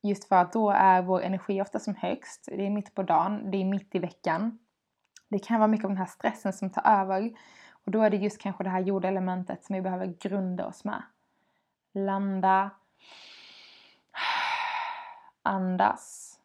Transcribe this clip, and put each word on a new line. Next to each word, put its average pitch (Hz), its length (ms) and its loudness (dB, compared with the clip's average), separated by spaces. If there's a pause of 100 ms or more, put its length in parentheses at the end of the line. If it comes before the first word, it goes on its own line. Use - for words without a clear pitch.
Just 202 260 -2
för 190 80 6
att 180 160 6
då 214 180 4
är 185 320 6
vår 185 200 0
energi 190 400 -2
ofta 202 160 -6
som 208 160 -4
högst. - 520 -6
Det 196 200 -4
är 196 40 -2
mitt 208 240 -4
på 196 80 -4
dagen, 190 480 0
det 196 60 -2
är 190 80 0
mitt 196 300 -2
i 190 40 -12
veckan. 175 600 -4 (720)
Det 202 100 -2
kan 226 200 0
vara 214 100 6
mycket 214 160 2
av 196 60 -2
den 190 80 -2
här 185 80 -2
stressen - 460 -4
som 190 180 -6
tar - 120 -4 (180)
över. 196 300 -2 (540)
Och 196 60 -6
då 220 120 2
är 214 80 6
det 202 60 2
just 208 240 -2
kanske 190 240 -6
det 190 60 -2
här 185 100 0
jordelementet 185 840 -2
som 196 120 -6
vi 185 60 -4
behöver 185 240 -4
grunda 185 600 -4
oss - 180 -14
med. - 180 -6 (920)
Landa. 196 760 2 (2750)
Andas. 190 1040 -2